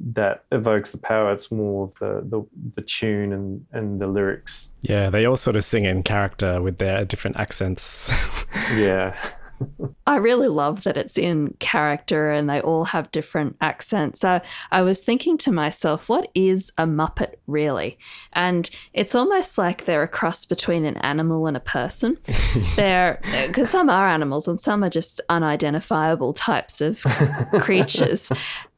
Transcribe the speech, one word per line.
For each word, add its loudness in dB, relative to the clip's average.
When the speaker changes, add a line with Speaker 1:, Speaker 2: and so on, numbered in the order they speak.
Speaker 1:
that 0
evokes 2
the -12
power. 2
It's -6
more -2
of -14
the, -4
the, -4
the -8
tune -2
and, -8
and -4
the -2
lyrics. -2
Speaker 2:
Yeah, 0
they 2
all 4
sort 0
of 2
sing 0
in 0
character 0
with -2
their 0
different -4
accents. -4
<laughs> 2
Speaker 1:
Yeah. 2
Speaker 3:
I 4
really 4
love 0
that 0
it's -4
in 0
character 0
and 2
they 0
all 0
have -4
different -2
accents. -2
So 2
I 4
was 2
thinking 2
to 0
myself, 0
"What 0
is 2
a 2
Muppet -2
really?" -2
And 0
it's 0
almost 2
like -2
they're 2
a -2
cross -4
between 0
an -2
animal 0
and -2
a -6
person. -2
Speaker 2:
<laughs> 2
Speaker 3:
They're, 4
'cause 2
some 4
are 4
animals 0
and 0
some 0
are 2
just -4
unidentifiable 2
types -2
of -2
Speaker 2:
<laughs> 2
Speaker 3:
creatures. 2